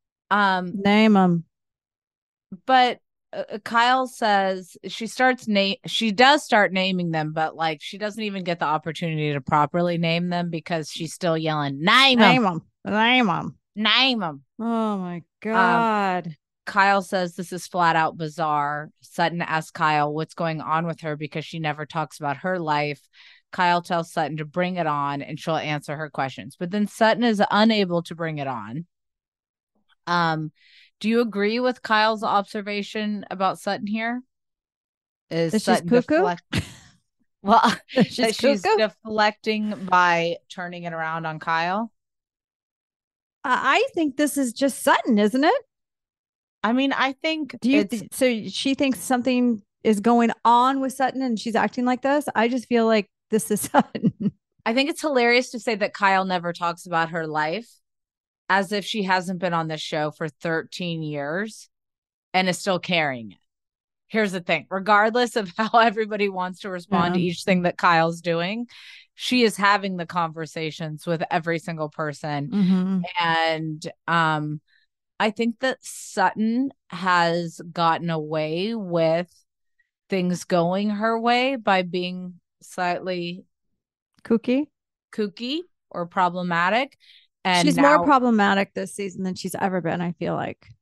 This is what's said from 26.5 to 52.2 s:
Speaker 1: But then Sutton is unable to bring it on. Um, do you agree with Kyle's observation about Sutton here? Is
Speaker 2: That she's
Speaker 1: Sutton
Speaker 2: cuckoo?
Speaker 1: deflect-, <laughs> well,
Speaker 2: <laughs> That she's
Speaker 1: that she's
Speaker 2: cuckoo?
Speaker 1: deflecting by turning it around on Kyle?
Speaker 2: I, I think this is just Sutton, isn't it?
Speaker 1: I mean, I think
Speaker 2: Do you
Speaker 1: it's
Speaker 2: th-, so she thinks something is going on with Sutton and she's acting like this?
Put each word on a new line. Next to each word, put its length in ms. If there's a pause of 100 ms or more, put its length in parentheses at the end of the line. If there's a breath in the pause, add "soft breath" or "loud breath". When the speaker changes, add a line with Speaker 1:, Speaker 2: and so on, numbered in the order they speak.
Speaker 1:
But 140
then 160
Sutton 380
is 260
unable 540
to 100
bring 240
it 80
on. 400 (1200)
Um, 460 (480 soft breath)
do 80
you 140
agree 360
with 240
Kyle's 400
observation 1080
about 260
Sutton 300
here? 340 (1040)
Is 220
Speaker 2:
That 80
she's 60
Speaker 1:
Sutton 240
Speaker 2:
cuckoo? 300
Speaker 1:
deflect-, 440 (400 loud breath)
<laughs> 400
well, 200
Speaker 2:
<laughs> 340
That 100
she's 100 (100)
Speaker 1:
that 100
she's 260
Speaker 2:
cuckoo? 160
Speaker 1:
deflecting 960 (120)
by 500 (120)
turning 360
it 80
around 340
on 140
Kyle? 500 (1500)
Speaker 2:
I, 420
I 80
think 240
this 220
is 140
just 320
Sutton, 340
isn't 240
it? 200 (1000)
Speaker 1:
I 100
mean, 200
I 200
think 480
Speaker 2:
Do 100
you 100
Speaker 1:
it's 100 (100)
Speaker 2:
th-, 120
so 380
she 240
thinks 260
something 640 (200)
is 180
going 300 (140)
on 360
with 120
Sutton 300
and 160
she's 180
acting 280
like 180
this? 320